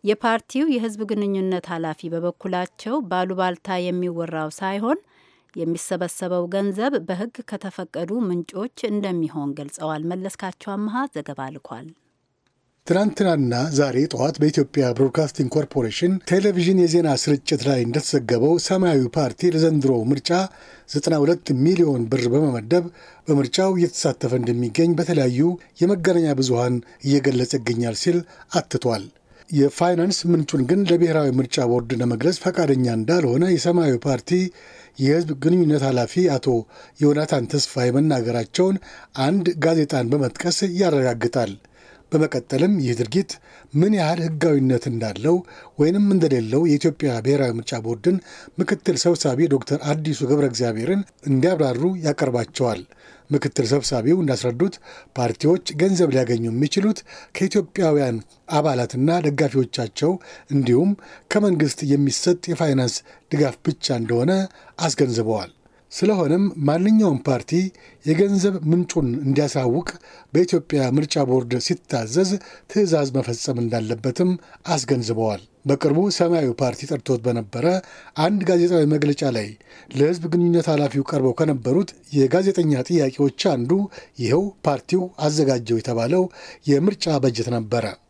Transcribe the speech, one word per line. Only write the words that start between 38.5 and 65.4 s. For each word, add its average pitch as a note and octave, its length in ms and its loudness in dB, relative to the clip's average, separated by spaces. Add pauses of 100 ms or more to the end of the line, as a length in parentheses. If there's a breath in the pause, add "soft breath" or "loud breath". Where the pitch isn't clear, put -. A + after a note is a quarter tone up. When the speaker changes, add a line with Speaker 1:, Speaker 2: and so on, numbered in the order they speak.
Speaker 2:
አንድ E3 300 0 (120)
ጋዜጣን D3 500 0
በመጥቀስ D3 500 -2 (180)
ያረጋግጣል። B2+ 760 0 (580 soft breath)
በመቀጠልም D3+ 680 0
ይህ B2 180 0
ድርጊት A#2+ 360 -2 (420 loud breath)
ምን F#3 200 4
ያህል E3+ 280 0
ህጋዊነት C#3+ 640 2
እንዳለው A2+ 500 -2 (420 loud breath)
ወይንም F3+ 300 4
እንደሌለው C3+ 560 2
የኢትዮጵያ D3 480 0 (100)
ብሔራዊ C3+ 320 0
ምርጫ A#2 260 -6
ቦርድን A#2 380 -2 (400 loud breath)
ምክትል F3 400 -2
ሰብሳቢ D#3 500 2
ዶክተር C#3+ 360 0
አዲሱ D3+ 420 -2
ገብረ C#3+ 200 2
እግዚአብሔርን A#2+ 560 -2 (240)
እንዲያብራሩ C#3 580 2 (180)
ያቀርባቸዋል። B2 800 -2 (480 loud breath)
ምክትል C#3 380 -2
ሰብሳቢው C3+ 500 0
እንዳስረዱት C3+ 580 -2 (380 loud breath)
ፓርቲዎች B2+ 520 0 (100)
ገንዘብ F3 340 2
ሊያገኙ B2 340 0
የሚችሉት D3 560 0 (340 loud breath)
ከኢትዮጵያውያን D#3 840 0 (300)
አባላትና D3 760 0
ደጋፊዎቻቸው C#3 920 0 (380 loud breath)
እንዲሁም C#3 400 2 (380 loud breath)
ከመንግስት F3 540 2
የሚሰጥ C#3+ 640 2
የፋይናንስ C#3 480 0 (340 soft breath)
ድጋፍ D3 340 0
ብቻ C#3 320 -2
እንደሆነ A#2+ 360 0 (480 loud breath)
አስገንዝበዋል። A2+ 720 0 (400 soft breath)